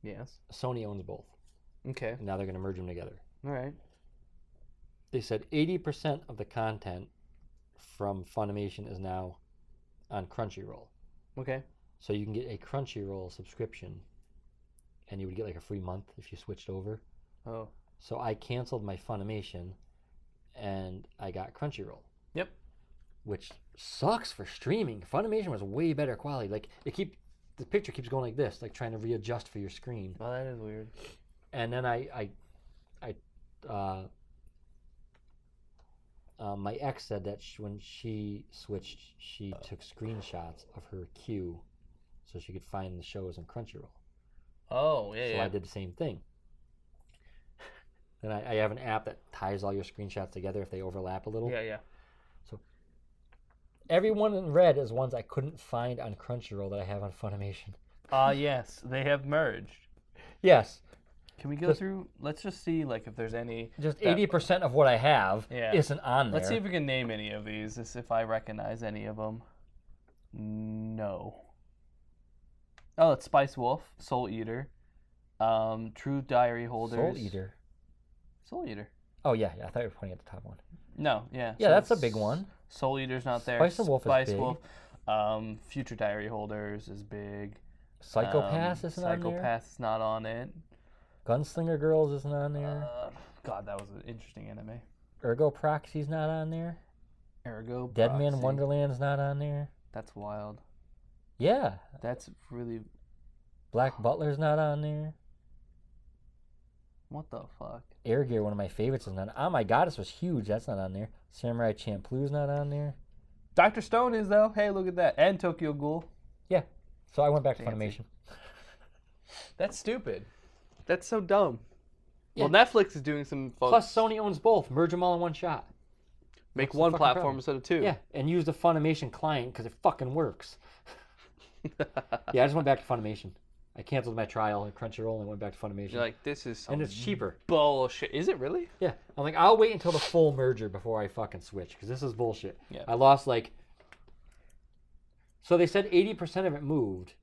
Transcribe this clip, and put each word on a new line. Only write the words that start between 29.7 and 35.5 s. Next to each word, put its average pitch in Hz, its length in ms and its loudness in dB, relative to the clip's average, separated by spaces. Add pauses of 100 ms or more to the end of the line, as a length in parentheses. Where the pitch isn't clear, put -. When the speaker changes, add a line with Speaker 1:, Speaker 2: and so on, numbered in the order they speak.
Speaker 2:
screen. 98 500 -10
Speaker 1:
Oh, 117 100 -8
that 127 160 -6
is 120 140 -10
weird. 110 280 -12 (680)
Speaker 2:
And 117 180 -4
then 127 140 -2
I, 120 280 -2
I, 113 160 -8 (720)
I, 113 120 -10 (540)
uh, 95 340 -6 (2250)